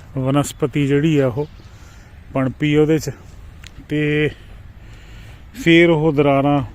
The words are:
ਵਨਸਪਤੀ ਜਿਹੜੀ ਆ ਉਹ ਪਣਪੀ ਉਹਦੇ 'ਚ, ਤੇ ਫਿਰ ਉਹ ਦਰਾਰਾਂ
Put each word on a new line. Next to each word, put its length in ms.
ਵਨਸਪਤੀ 680
ਜਿਹੜੀ 320
ਆ 80
ਉਹ 180
ਪਣਪੀ 420
ਉਹਦੇ 240
'ਚ, 120
ਤੇ 400
ਫਿਰ 260
ਉਹ 240
ਦਰਾਰਾਂ 500